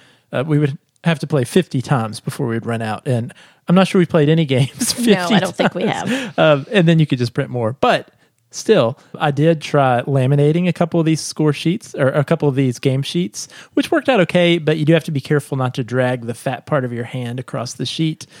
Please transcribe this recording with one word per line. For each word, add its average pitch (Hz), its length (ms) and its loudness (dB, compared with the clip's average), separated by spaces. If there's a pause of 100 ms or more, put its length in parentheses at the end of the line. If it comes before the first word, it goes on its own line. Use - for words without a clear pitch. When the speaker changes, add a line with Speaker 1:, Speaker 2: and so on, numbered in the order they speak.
(320)
Speaker 1:
uh, 120 140 -2
we 151 120 0
would 147 200 0 (260)
have 165 160 0
to 156 60 -4
play 143 180 0
fifty 156 380 0
times 113 360 -2
before - 280 -6
we'd 113 200 -4
run 117 160 -4
out. 107 240 -8
And 123 260 -4 (360)
I'm 175 60 4
not 185 140 6
sure 202 100 2
we 170 80 4
played 151 240 2
any 165 140 2
<laughs> - 20 0
games 135 480 0
fifty 240 200 2
Speaker 2:
No, 180 140 0
I 202 100 2
don't 185 160 -2
think - 200 -2
we 180 100 -4
Speaker 1:
times. - 260 -4
Speaker 2:
have. 247 280 -6
Speaker 1:
Um, 151 340 2
and 180 160 4
then 165 100 4
you 156 80 4
could 135 120 -2
just 120 160 -4
print 135 160 -6
more. 120 240 -4
But 175 360 0 (420)
still, 135 460 2 (200)
I 156 120 0
did 151 300 2
try 127 420 2
laminating 143 680 2
a 165 40 2
couple 170 260 -2
of 160 80 0
these 160 140 2
score - 320 0
sheets, - 420 -4
or 135 140 0
a 139 160 0
couple 151 240 0
of 131 80 0
these 131 240 0
game 135 220 0
sheets, - 440 -6 (280)
which - 180 0
worked 302 160 0
out 254 120 4
okay, 175 380 4
but 156 180 0
you 156 80 -2
do 147 80 4
have 165 120 4
to 170 80 -6
be 139 80 -2
careful 143 360 -2
not 127 180 -2
to 131 100 -4
drag 123 420 -2
the 113 80 -6
fat - 320 -8
part 143 180 0
of 120 80 -8
your 117 120 -6
hand 123 340 -8
across 123 360 -8
the - 120 -6
sheet. 156 400 -4 (140)